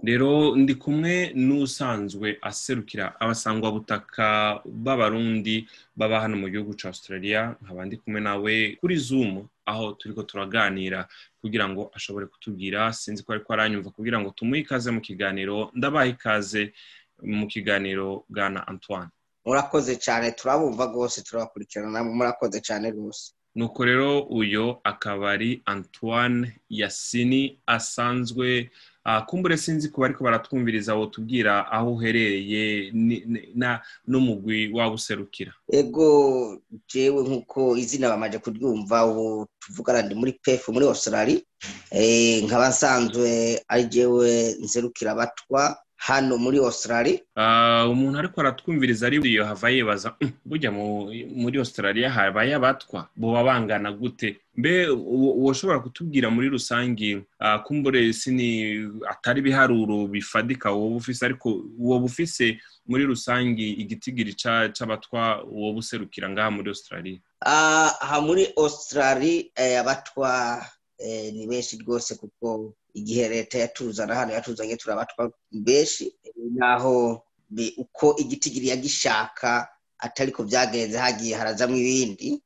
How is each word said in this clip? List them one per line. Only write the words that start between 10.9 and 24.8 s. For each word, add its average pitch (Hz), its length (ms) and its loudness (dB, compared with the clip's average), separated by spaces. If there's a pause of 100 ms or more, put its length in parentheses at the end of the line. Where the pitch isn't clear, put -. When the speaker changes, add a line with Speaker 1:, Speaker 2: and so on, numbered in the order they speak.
Speaker 1:
kugira 107 280 -2
ngo 95 260 -8
ashobore 101 320 -10
kutubwira, 101 680 -6
sinzi 104 300 -10
ko - 100 -8
ariko 107 200 -6
aranyumva, 107 380 -2
kugira 113 300 -4
ngo 98 100 -6
tumuhe 127 300 -2
ikaze 123 300 -4
mu 113 100 -2
kiganiro. 98 720 -4
Ndabaha 139 320 0
ikaze 107 680 -2 (500)
mu 104 240 -4
kiganiro, 98 840 -4
Bwana 98 380 -4
Antoine. 92 440 -10 (360)
Speaker 2:
Murakoze 131 500 0
cane, 117 360 0
turabumva 131 540 0
rwose, 120 360 -4
turabakurikirana 107 680 -8
namwe, 113 240 -4
murakoze 120 460 -2
cane 107 300 -4
rwose. - 420 -12 (220)
Speaker 1:
Nuko 117 300 -4
rero 139 360 2
uyo 110 640 -2